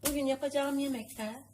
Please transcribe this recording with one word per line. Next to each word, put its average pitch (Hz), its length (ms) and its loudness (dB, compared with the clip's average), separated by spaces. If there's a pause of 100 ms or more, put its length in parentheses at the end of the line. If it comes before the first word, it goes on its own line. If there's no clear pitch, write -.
Bugün 285 200 2
yapacağım 277 520 2
yemekte 247 640 -4 (120)